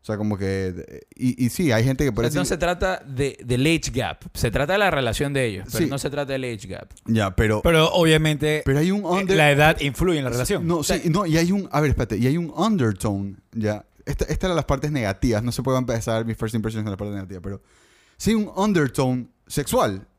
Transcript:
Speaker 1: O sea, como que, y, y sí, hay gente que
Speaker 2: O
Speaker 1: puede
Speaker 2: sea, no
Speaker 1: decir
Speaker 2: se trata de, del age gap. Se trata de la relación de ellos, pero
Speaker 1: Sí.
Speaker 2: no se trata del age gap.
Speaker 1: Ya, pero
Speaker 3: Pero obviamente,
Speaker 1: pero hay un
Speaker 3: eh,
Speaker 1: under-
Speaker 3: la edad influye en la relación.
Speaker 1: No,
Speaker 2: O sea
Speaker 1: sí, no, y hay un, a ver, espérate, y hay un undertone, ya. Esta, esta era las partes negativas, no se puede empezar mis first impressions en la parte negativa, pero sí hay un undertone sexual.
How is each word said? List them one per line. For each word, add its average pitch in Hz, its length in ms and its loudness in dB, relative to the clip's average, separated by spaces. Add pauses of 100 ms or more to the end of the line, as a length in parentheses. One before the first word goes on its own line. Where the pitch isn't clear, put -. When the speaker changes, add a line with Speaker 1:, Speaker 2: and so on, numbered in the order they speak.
Speaker 1:
O - 40 -20
sea, 107 120 -4
como 104 180 -2
que, 95 760 -6
y, - 320 0
y 117 40 2
sí, 165 200 0
hay 110 140 4
gente 135 200 0
que 135 60 2
Speaker 2:
O 107 40 -4
Speaker 1:
puede 117 160 0
Speaker 2:
sea, 165 100 0
no - 20 0
Speaker 1:
decir 180 140 -2
Speaker 2:
se - 20 -8
trata 180 380 -2 (100)
de, 139 380 -4
del 123 200 0
age 160 300 2
gap. 101 300 -4 (100)
Se - 160 0
trata 139 220 0
de 196 80 2
la 196 100 4
relación 143 420 0
de 131 140 0
ellos, 101 260 -6
pero 175 120 0
Speaker 1:
Sí. 139 60 -2
Speaker 2:
no 139 80 -4
se 143 120 -4
trata 139 220 -4
del 135 120 -4
age 117 240 -8
gap. - 220 -12 (160)
Speaker 1:
Ya, 104 300 2
pero 107 260 2
Speaker 3:
Pero 160 300 4
obviamente, 156 760 4
Speaker 1:
pero 135 140 2
hay 175 100 2
un 202 120 0
Speaker 3:
eh, 180 200 0
Speaker 1:
under- 190 140 2
Speaker 3:
la 151 160 6
edad 151 280 4
influye 156 380 0
en 139 60 -2
la 123 60 -2
relación. 160 360 -2
Speaker 1:
No, 170 120 2
Speaker 2:
O 143 60 -4
sea 175 140 0
Speaker 1:
sí, 180 120 -2
no, 196 160 2
y 156 120 2
hay 175 140 4
un, 196 200 0
a 147 80 2
ver, 151 100 2
espérate, 113 280 0
y 120 80 2
hay 139 100 2
un 170 180 -4
undertone, 110 840 0 (160)
ya. 107 340 -4 (180)
Esta, - 220 -4
esta 160 220 -2
era 180 80 0
las 143 100 -2
partes 147 240 -2
negativas, 113 540 0
no 120 80 -2
se 135 100 -4
puede 127 160 2
empezar 117 480 -2
mis 110 100 -4
first 110 200 -6
impressions 110 280 -2
en 107 60 -4
la 95 80 -6
parte 104 160 -8
negativa, 95 260 -10
pero 95 220 -12 (560)
sí - 120 0
hay 226 60 4
un 214 180 0
undertone 139 720 0 (180)
sexual. 135 600 -2 (120)